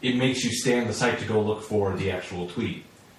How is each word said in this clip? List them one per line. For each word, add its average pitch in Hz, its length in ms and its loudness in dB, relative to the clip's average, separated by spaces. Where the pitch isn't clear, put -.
It 123 120 2
makes 127 280 2
you 113 80 0
stay 120 280 2
on 117 60 0
the 110 80 -2
site 117 240 0
to - 80 -6
go 107 160 2
look 104 220 0
for 101 340 0
the 95 140 0
actual 90 380 -6
tweet. 101 360 -4